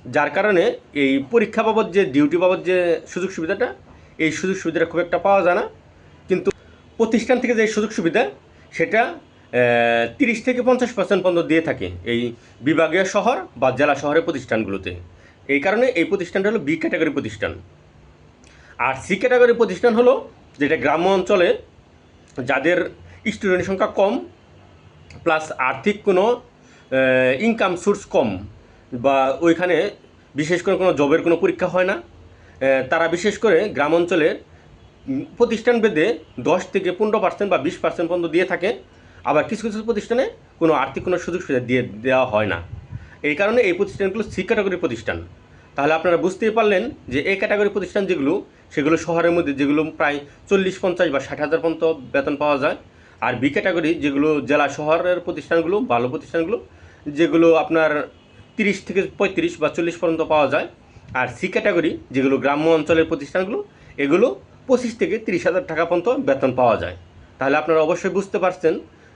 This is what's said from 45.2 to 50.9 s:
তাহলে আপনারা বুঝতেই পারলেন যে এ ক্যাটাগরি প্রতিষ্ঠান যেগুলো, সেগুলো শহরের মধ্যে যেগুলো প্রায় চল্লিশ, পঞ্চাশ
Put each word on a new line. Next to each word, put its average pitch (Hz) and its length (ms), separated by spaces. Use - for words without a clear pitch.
তাহলে 143 180
আপনারা 170 240
বুঝতেই 190 320
পারলেন 214 420
যে 131 140
এ 196 140
ক্যাটাগরি 208 340
প্রতিষ্ঠান 202 360
যেগুলো, 170 400
সেগুলো 156 260
শহরের 170 340
মধ্যে 160 220
যেগুলো 143 300
প্রায় 147 360
চল্লিশ, 190 300
পঞ্চাশ 180 300